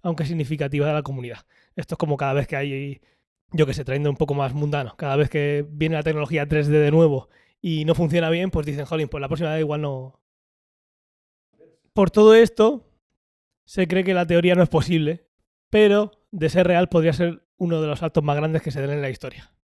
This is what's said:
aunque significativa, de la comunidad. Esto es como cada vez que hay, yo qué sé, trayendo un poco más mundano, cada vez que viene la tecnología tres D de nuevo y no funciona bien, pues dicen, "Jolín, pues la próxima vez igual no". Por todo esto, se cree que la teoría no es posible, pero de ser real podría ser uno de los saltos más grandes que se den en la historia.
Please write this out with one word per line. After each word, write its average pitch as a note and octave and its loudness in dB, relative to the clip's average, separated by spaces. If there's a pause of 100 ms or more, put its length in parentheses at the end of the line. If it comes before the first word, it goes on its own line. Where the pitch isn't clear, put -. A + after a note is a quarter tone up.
aunque E3 -4
significativa, D3 -4
de D3+ -2
la D3+ -2
comunidad. B2+ -10 (360)
Esto - -8
es - -12
como D3+ -2
cada C#3 -2
vez C#3 -2
que D3 -8
hay, C#3 -8 (520)
yo D#3 2
qué B2 -4
sé, D3+ -8
trayendo C#3+ -2
un C#3 -2
poco C#3+ -2
más C#3 -4
mundano, D3 -4
cada C#3 -4
vez D3 2
que D3 -2
viene D#3 -4
la D3+ -4
tecnología D3+ -2
tres D3 0
D D3+ 4
de D3 4
nuevo D3+ 4 (320)
y D#3+ -2
no D#3+ 2
funciona E3 0
bien, F3 0
pues D#3 -4
dicen, C#3+ -8
"Jolín, D#3 -4
pues D3+ -10
la C#3 -8
próxima D#3 -4
vez D#3 -2
igual D3+ -2
no". C3 -10 (1700)
Por F#3+ 2
todo G#3+ 8
esto, A3+ 4 (800)
se F#3 -2
cree F3+ 0
que F#3+ 0
la F3 0
teoría E3+ 4
no F3+ 4
es D#3+ 4
posible, D#3+ -2 (420)
pero G#3 2 (180)
de D#3+ -4
ser F3+ 2
real F3+ 2
podría E3 2
ser E3+ -4 (140)
uno E3+ -2
de D#3 -4
los D3 -6
saltos D#3+ -2
más C#3+ 0
grandes D#3 -2
que D#3 -8
se C3+ -8
den C#3 -4
en D3 -4
la C3+ -6
historia. - -14 (120)